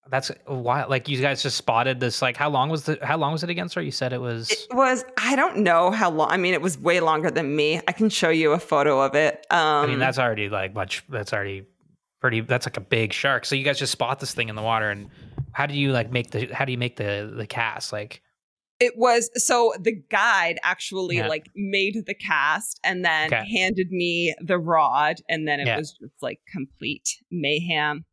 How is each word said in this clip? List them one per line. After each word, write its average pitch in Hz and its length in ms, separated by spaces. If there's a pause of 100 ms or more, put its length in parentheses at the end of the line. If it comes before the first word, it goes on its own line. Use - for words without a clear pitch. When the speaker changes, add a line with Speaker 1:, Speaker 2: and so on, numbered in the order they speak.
Speaker 1:
That's 135 220 (160)
wild. 127 420
Like, 131 180
you 131 140
guys 139 220
just 135 140
spotted 123 420
this, 123 220
like, 123 140
how 147 140
long 139 200
was 156 140
the, 156 200
how 147 140
long 151 160
was 160 100
it 175 60
again? 175 200
Sorry, 170 160
you 143 60
said 127 220
it 123 60
was 117 320
Speaker 2:
It - 240
was, 254 300 (120)
I 247 180
don't 311 220
know 180 340
how 220 180
long. 156 220
I 180 60
mean, 180 160
it 147 80
was 160 160
way 170 220
longer 160 320
than 147 240
me. 151 320
I - 60
can 220 160
show 180 200
you 160 220
a 170 80
photo 143 400
of 135 160
it. 151 360
Speaker 1:
I 151 340
mean, 143 100
Speaker 2:
Um, 135 40
Speaker 1:
that's 127 180
already, 110 320
like, 98 240
much, 98 340
that's 117 240
already 98 340 (540)
pretty, 113 220
that's, 123 240
like, - 120
a 110 40
big 110 320
shark. 135 320
So 143 100
you 135 80
guys 139 160
just 135 120
spot 123 280
this 131 140
thing 113 160
in 107 60
the 107 80
water, 110 260
and 101 200 (440)
how 143 140
do 143 80
you, 139 180
like, 113 180
make 123 200
the, 120 160
how - 180
do 127 60
you 123 80
make 123 180
the, 104 360
the 110 140
cast? 113 460
Like 107 280 (580)
Speaker 2:
It 240 180
was, 233 380
so 240 440
the 220 140 (160)
guide 196 540
actually, 180 540
Speaker 1:
Yeah. - 100
Speaker 2:
like, 156 180 (100)
made 196 520
the 202 80
cast 156 680
and 180 220
then 156 260
Speaker 1:
Okay. 131 240
Speaker 2:
handed 185 360
me 175 500
the 180 160
rod, 156 600 (120)
and 160 180
then 143 120
it 139 80
Speaker 1:
Yeah. 113 100
Speaker 2:
was - 160
just, - 180 (100)
like, 127 200 (100)
complete - 800
mayhem. 151 840